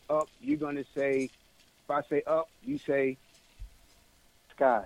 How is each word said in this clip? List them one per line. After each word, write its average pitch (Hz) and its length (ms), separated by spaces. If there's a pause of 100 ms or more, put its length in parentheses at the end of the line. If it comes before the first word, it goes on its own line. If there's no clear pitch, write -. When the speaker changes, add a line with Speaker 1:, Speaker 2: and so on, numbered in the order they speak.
(100)
Speaker 1:
up, 156 180 (120)
you're 143 180
gonna 143 260 (120)
say, 135 340 (540)
if - 60
I 147 200
say 147 160
up, 160 220 (160)
you 139 140
say 135 380 (1400)
Speaker 2:
sky. 123 300